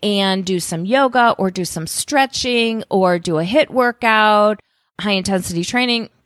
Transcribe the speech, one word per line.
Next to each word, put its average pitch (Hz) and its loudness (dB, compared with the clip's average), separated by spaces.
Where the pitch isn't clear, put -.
and 196 0
do 180 0
some 170 -6
yoga 247 2
or 190 0
do 185 -6
some 165 -8
stretching 247 -2
or 180 2
do 170 -2
a 160 0
hiit 254 2
workout 214 2
high 202 -2
intensity 185 -2
training. 240 -2